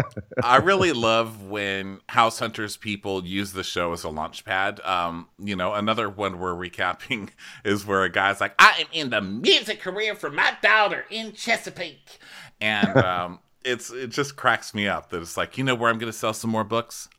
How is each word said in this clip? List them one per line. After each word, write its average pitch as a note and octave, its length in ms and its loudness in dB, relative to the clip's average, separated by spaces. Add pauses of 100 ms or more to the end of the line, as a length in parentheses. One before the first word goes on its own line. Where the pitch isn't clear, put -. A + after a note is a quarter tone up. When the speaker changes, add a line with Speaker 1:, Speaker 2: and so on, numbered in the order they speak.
(440)
Speaker 1:
I B2 140 8
really F3+ 360 4
love A2+ 500 2
when G2 560 -4 (100)
House A#2+ 300 4
Hunters A2 360 -4
people G2 480 -4
use F#2+ 300 -4
the F#2+ 100 -4
show F2 300 -2
as E2+ 100 -6
a F2 60 -6
launch D#2 360 -8
pad. G2 380 -2
Um, E2+ 440 -2 (100)
you G2 180 -6
know, F#2 200 0
another G#2+ 340 0
one G2 300 -4
we're F2+ 160 -2
recapping F#2 760 -4 (180)
<laughs> - 160 -18
is G2+ 220 0
where G2 180 2
a F#2 60 2
guy's G2 320 2
like, G2+ 160 -2
"I F#3+ 220 8
am D#3 140 -4
in D3 180 -4
the G#2+ 100 2
music G3 580 0
career G3+ 360 -4
for D3 160 -8
my E3 220 2 (100)
daughter G#3 480 4
in A3 220 -8
Chesapeake." - 840 -6 (420)
And, G#2+ 380 2
Speaker 2:
<laughs> B2+ 60 8
Speaker 1:
um, F2+ 360 -2 (240)
it's, B2 280 -4
it B2+ 160 -8
just C#3 300 -4
cracks - 360 0
me G#2 140 0
up E2+ 240 -4
that F2 100 -4
it's E2 160 -12
like, F2 180 -2
"You C3 100 -2
know C3 100 2
where A#2 160 2
I'm A2+ 80 0
gonna A2+ 140 -6
sell A2 200 -2
some A#2 160 -4
more A2 140 2
books? A2+ 560 -4